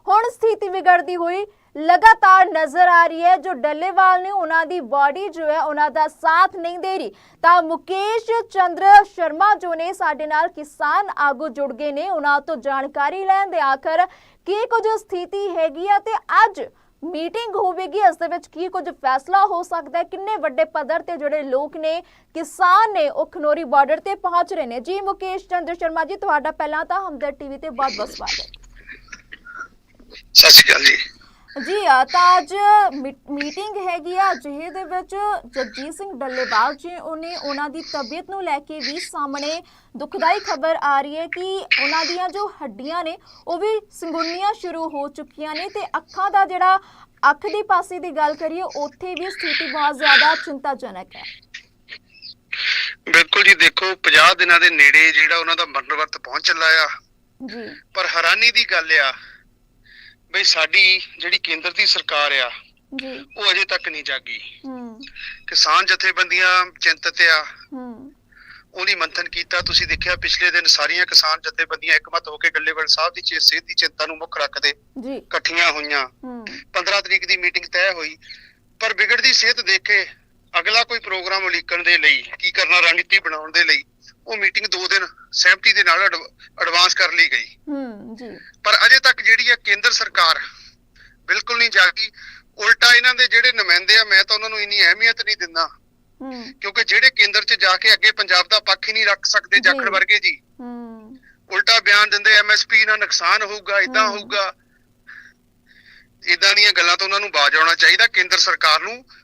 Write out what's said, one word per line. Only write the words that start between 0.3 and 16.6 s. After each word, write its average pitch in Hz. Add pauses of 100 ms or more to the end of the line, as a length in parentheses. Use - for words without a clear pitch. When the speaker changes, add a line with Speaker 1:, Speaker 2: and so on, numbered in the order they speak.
Speaker 1:
ਸਥਿਤੀ 427
ਵਿਗੜਦੀ 359
ਹੋਈ 359 (320)
ਲਗਾਤਾਰ 381
ਨਜ਼ਰ 320
ਆ 339
ਰਹੀ 330
ਹੈ। 359
ਜੋ 370
ਡੱਲੇਵਾਲ 359
ਨੇ 381
ਉਹਨਾਂ 330
ਦੀ 349
ਬਾਡੀ 277
ਜੋ 320
ਹੈ 302
ਉਹਨਾਂ 294
ਦਾ 311
ਸਾਥ 339
ਨਹੀਂ 339
ਦੇ 381
ਰਹੀ, 240 (320)
ਤਾਂ 349
ਮੁਕੇਸ਼ 427
ਚੰਦਰ 381
ਸ਼ਰਮਾ 359
ਜੋ 359
ਨੇ 339
ਸਾਡੇ 302
ਨਾਲ 311
ਕਿਸਾਨ 311
ਆਗੂ 285
ਜੁੜ 269
ਗਏ 285
ਨੇ, 320
ਉਹਨਾਂ 285
ਤੋਂ 311
ਜਾਣਕਾਰੀ 277
ਲੈਣ 381
ਦੇ 339
ਆਖਰ 320 (400)
ਕੀ 427
ਕੁਝ 440
ਸਥਿਤੀ 370
ਹੈਗੀ 330
ਆ 403
ਤੇ 427 (280)
ਅੱਜ 381 (420)